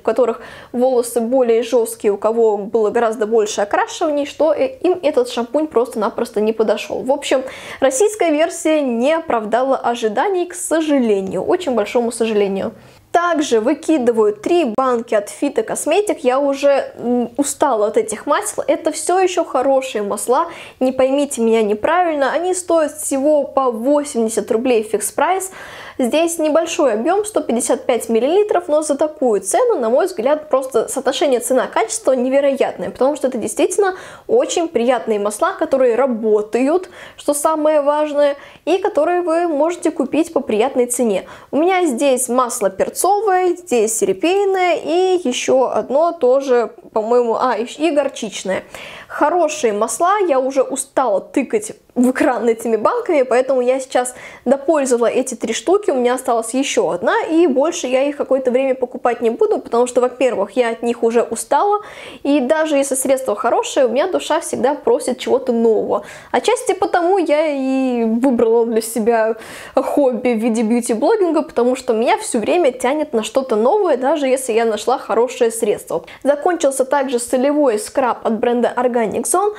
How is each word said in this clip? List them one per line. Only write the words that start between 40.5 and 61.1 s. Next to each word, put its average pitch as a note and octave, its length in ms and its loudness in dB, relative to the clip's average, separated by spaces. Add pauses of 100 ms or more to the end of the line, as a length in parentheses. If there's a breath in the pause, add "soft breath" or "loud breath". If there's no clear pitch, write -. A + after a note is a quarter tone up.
цене. A#3+ 400 -2 (240 loud breath)
У B3+ 80 -2
меня F4+ 260 2
здесь B3+ 460 0
масло A#3 400 0
перцовое, F#4 880 0
здесь A3 440 -2
репейное F4+ 800 0
и F4+ 400 2
ещё B3 480 0
одно D4+ 420 0
тоже, B3+ 600 2 (220)
по-моему, A#3 440 2
а, B3 200 0
и, A3+ 60 -4
и D4+ 260 -2
горчичное. B3 720 -4 (440 loud breath)
Хорошие D4+ 680 0
масла, E4+ 420 0 (120)
я C4 120 2
уже C4+ 220 0
устала C4 580 -2
тыкать A3 520 -4 (240)
в B3 160 4
экран B3 360 0
этими A3+ 280 0
банками, D#4+ 460 0
поэтому B3+ 380 0
я B3+ 200 0
сейчас B3 340 -4 (300 loud breath)
допользовала C4+ 640 2
эти B3+ 260 -2
три A3 180 -4
штуки, F#4+ 380 0
у C#4+ 60 0
меня B3 180 2
осталась A#3 400 -2
ещё B3+ 360 0
одна, A#3+ 380 0
и E4 200 4
больше C#4+ 400 0
я C4 160 2
их C#4+ 120 -2
какое-то C4 360 0
время C4 240 2
покупать B3 440 -2
не A#3 100 2
буду, G#4 280 2
потому A#3+ 300 0
что, B3 120 2
во-первых, A#3+ 520 0
я A#3+ 180 2
от A#3 140 -6
них A#3 180 -2
уже A3+ 200 4